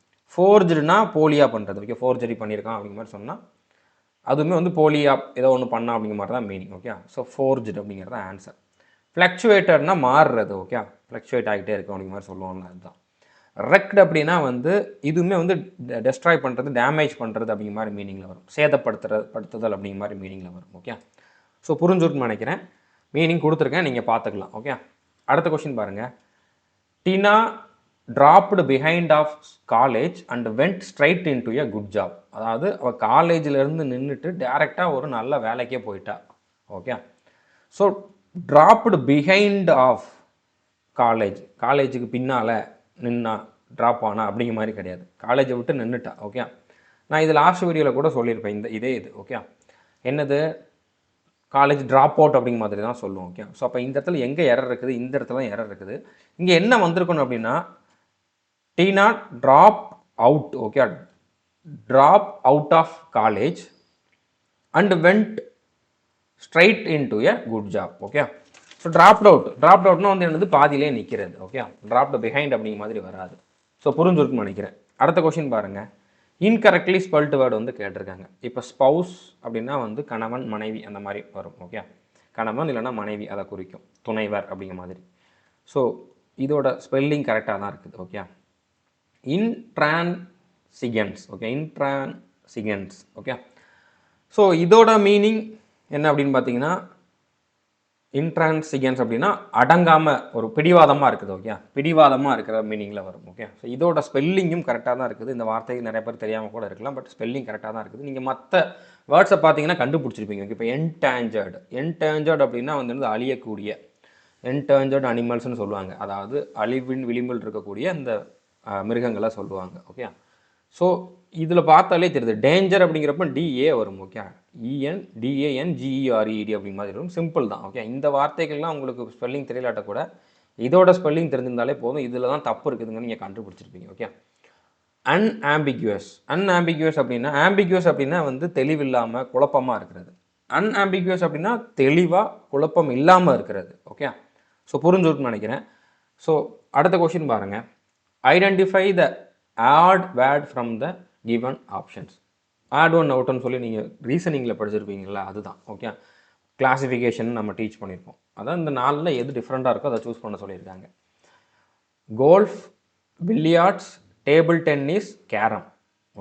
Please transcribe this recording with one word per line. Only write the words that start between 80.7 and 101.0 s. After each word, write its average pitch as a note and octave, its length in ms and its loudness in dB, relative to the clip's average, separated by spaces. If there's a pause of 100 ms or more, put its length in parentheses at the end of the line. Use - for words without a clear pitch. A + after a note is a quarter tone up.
அந்த G2+ 160 -16
மாதிரி G2+ 160 -10 (160)
வரும். E2+ 200 -16 (100)
ஓகே, F#2 140 -14 (580)
கணவன் A2+ 340 -2
இல்லைன்னா A#2+ 200 -6 (100)
மனைவி G#2 320 -10
அதை G2+ 180 -10
குறிக்கும், F#2+ 320 -16 (240)
துணைவர் G#2 420 -4
அப்படிங்கிற F#2+ 320 -12
மாதிரி. F2+ 180 -18 (720)
So, D3 80 0 (640)
இதோட C#3+ 220 0 (200)
ஸ்பெல்லிங் C#3+ 420 0
கரெக்டா A2 320 -2
தான் G2+ 120 -8
இருக்குது. - 320 -20
ஓகே, F#2 180 -14 (1120)
இன்ட்ரான்சிகன்ஸ். D#3+ 1900 -4 (120)
ஓகே, A2 120 -10 (100)
இன்ட்ரான்சிகன்ஸ். C3+ 1400 -8 (220)
ஓகே, B2+ 140 -10 (1040)
so - 60 6 (220)
இதோட A3 260 8 (160)
மீனிங் G#3 340 4 (560)
என்ன D3 140 -2
அப்படின்னு C#3 260 0
பார்த்தீங்கன்னா, B2+ 380 -2 (1500)
இன்ட்ரான்சிகன்ஸ் D#3 800 -2
அப்படின்னா A#2 280 -2 (300)
அடங்காம D#3+ 520 6 (240)
ஒரு A2+ 100 -4 (100)
பிடிவாதமா D3+ 540 6